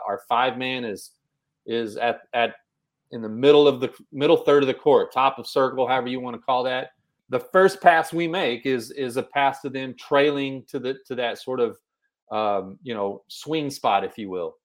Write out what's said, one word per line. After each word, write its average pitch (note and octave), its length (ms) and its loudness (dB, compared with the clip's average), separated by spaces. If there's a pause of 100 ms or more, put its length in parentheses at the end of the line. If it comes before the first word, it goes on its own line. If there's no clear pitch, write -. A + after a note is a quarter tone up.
Our G2+ 220 -4
five B2 280 0
man B2+ 280 -4
is G2 260 -10 (580)
is A2+ 260 -4
at, A#2 260 -2 (120)
at, A#2 220 0 (560)
in A#2+ 100 -10
the G#2+ 80 -8
middle C#3+ 380 6
of B2+ 120 2
the, B2 140 -4 (180)
middle D#3 260 2
third C#3+ 260 4
of C3 40 0
the B2+ 60 2
court, B2 400 2
top C3+ 260 0
of A2+ 80 -16
circle, B2+ 400 0
however B2+ 220 0
you B2+ 100 -6
wanna B2 200 -10
call B2+ 240 -2
that. B2+ 260 -4 (400)
The B2+ 100 -2
first F#3+ 400 4
pass E3 320 6
we E3+ 160 -2
make D3 380 -2
is, B2 260 -2
is B2+ 260 -6
a A#2+ 60 0
pass C#3 380 0
to C#3+ 80 -8
them C3 240 -8
trailing C#3 760 0
to C#3 120 -8
the, C3 260 -6
to B2+ 100 -10
that A#2+ 220 -4
sort C3 220 -6
of, A2+ 180 0 (540)
um, G2+ 500 -2
you B2 140 -10
know, G2+ 320 -4
swing D3 420 -6
spot, G#2 340 -2
if F2+ 140 -10
you G2+ 140 -10
will. E2+ 340 -8